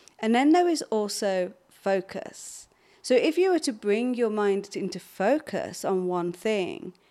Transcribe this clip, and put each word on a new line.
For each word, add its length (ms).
And 160
then 160
there 160
is 160
also 680
focus. 1000
So 140
if 240
you 120
were 80
to 140
bring 400
your 160
mind 460
into 240
focus 840
on 220
one 260
thing, 640